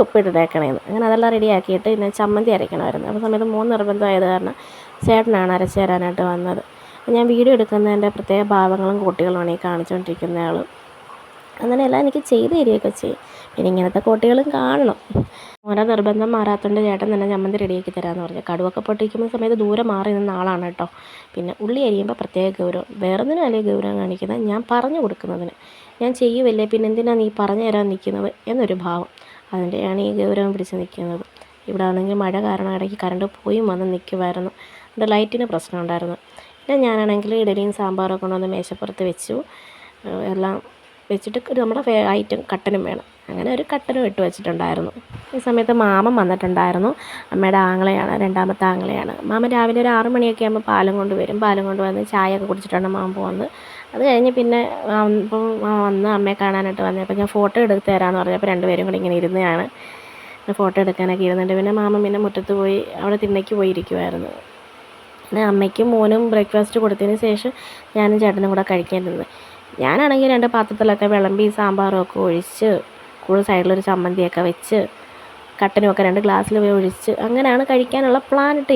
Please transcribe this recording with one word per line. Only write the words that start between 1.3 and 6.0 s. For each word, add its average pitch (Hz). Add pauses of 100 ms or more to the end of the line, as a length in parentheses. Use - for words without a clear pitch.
റെഡിയാക്കിയിട്ട് 196
പിന്നെ 202 (100)
ചമ്മന്തി 208
അരയ്ക്കണമായിരുന്നു. -
ആ 214
സമയത്ത് 220
മോൻ 220
നിർബന്ധമായത് 202
കാരണം 185 (500)
ചേട്ടനാണ് 220
അരച്ച് 185
തരാനായിട്ട് 180 (100)